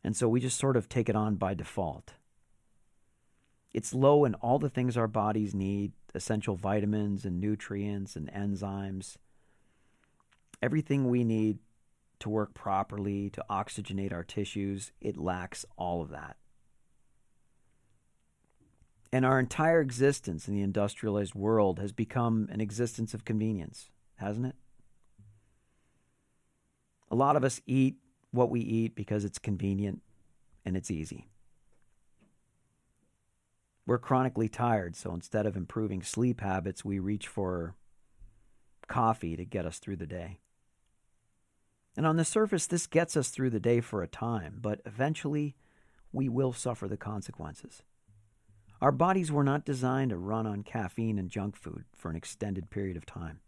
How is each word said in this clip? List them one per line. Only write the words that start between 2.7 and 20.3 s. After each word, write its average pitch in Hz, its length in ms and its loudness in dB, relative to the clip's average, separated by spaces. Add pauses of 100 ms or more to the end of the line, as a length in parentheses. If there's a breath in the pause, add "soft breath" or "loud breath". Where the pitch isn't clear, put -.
It's - 220 -4
low 143 320 8
in 110 80 2
all 123 240 2
the 147 100 0
things 123 280 0
our 113 120 2
bodies 107 460 0
need, 101 380 0 (220)
essential 104 420 -2
vitamins 101 680 0
and 90 160 -2
nutrients 101 760 -4
and 73 160 -8
enzymes. 98 840 -4 (1400)
Everything 139 480 2
we 123 160 4
need 110 360 2 (580)
to - 100 -8
work 107 240 0
properly, 101 800 -2
to - 180 -8
oxygenate 98 640 -4
our 87 120 -6
tissues, 98 760 -4
it - 160 -4
lacks 90 480 -4 (140)
all 87 240 -2
of 78 80 -8
that. 73 260 -12 (2750)
And 131 120 4
our 131 160 6
entire 156 400 4
existence 131 680 0